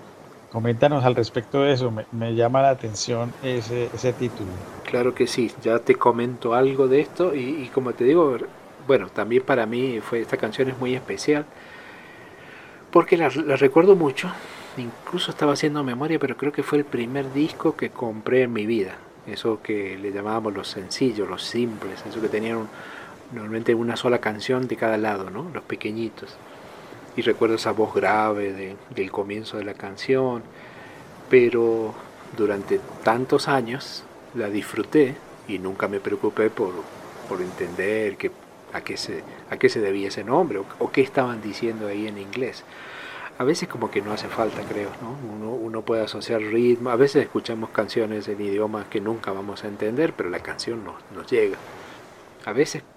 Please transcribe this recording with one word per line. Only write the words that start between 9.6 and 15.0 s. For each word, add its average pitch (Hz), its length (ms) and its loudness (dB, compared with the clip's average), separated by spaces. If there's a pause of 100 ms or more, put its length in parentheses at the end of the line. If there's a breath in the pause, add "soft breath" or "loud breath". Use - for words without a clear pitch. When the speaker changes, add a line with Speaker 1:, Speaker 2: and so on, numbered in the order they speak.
Speaker 2:
mí 120 360 -2
fue, 117 200 -4
esta 113 160 -4
canción 120 320 -2
es 127 100 -4
muy 127 160 -2
especial. 147 520 0 (1400 loud breath)
Porque 170 260 6
la, 160 140 4 (160)
la 135 100 4
recuerdo 165 400 8
mucho. 160 340 0 (460 loud breath)
Incluso 123 540 -6